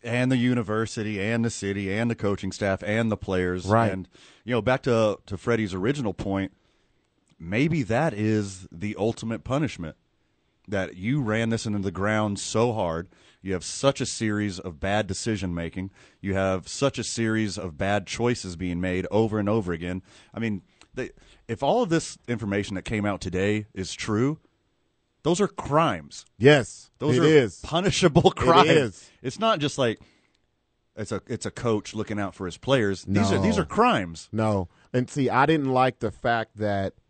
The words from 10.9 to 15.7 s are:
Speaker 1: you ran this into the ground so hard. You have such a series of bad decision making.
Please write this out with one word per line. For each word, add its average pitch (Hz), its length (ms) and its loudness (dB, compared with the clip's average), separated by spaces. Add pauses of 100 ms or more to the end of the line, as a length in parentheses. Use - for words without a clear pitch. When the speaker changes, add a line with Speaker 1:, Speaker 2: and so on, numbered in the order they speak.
Speaker 1:
you 120 260 -2
ran 113 280 0
this 113 160 -2
into 104 140 -2
the 95 120 -4
ground 104 480 -2
so 117 320 0
hard. 87 360 -4 (340)
You 95 120 -6
have 87 100 -4
such - 380 -2
a 123 40 -2
series 104 540 -4
of 82 200 -12
bad 101 280 0
decision 95 460 -4
making. 85 380 -6 (300)